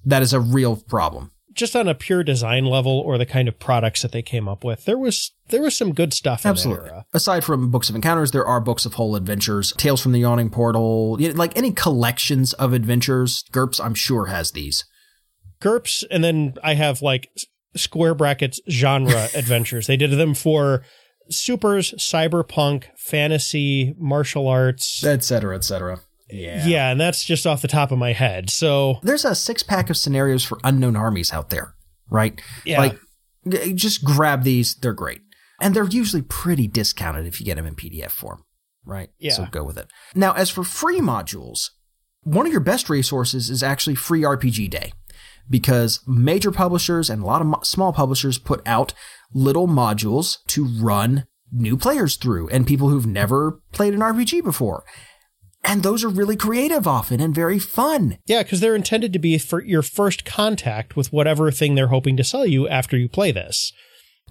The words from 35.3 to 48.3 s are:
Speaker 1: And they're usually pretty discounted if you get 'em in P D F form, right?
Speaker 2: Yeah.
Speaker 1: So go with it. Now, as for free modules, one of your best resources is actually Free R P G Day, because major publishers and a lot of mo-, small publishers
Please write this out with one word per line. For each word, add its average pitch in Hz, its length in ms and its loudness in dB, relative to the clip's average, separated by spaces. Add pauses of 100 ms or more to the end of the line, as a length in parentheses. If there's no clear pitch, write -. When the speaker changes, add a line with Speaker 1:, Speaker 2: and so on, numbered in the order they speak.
Speaker 1:
And 196 160 2
they're 208 100 2
usually 202 360 0
pretty 143 460 -2
discounted 85 580 -4
if 85 140 -10
you - 60 -12
get 87 120 -4
'em 80 80 -6
in 76 100 -10
P 85 140 -12
D 82 120 -12
F 53 120 -10
form, 50 300 -12 (420)
right? 95 240 -12 (100)
Speaker 2:
Yeah. 151 140 -4
Speaker 1:
So 87 180 -4
go 76 120 -6
with 69 140 -10
it. - 100 -14 (280)
Now, 190 180 2
as 185 160 -2
for 185 140 -6
free 349 380 -2
modules, 95 720 -4 (500)
one 175 240 2
of 330 80 0
your 196 80 2
best 196 280 0
resources 127 600 -2
is 127 120 -2
actually - 340 -2
Free 160 280 0
R 143 140 2
P 123 140 0
G 104 180 -2
Day, - 240 -8 (560)
because 123 580 2
major 156 440 4
publishers 175 580 0
and 107 140 -4
a - 20 -6
lot 135 160 0
of 160 60 2
mo-, 156 160 0
small 185 280 0
publishers 135 460 0